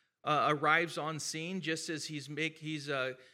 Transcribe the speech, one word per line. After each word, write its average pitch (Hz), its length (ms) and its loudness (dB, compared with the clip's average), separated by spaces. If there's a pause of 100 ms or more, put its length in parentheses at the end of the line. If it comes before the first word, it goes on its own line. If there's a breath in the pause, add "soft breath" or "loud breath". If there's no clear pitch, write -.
(240 soft breath)
uh, 143 240 4
arrives 151 480 4
on 156 240 -2
scene 170 400 -4
just 160 300 -2
as 160 160 -4
he's 147 220 -8
make, 156 300 -4
he's, 151 300 -6
uh, 131 260 0 (200 loud breath)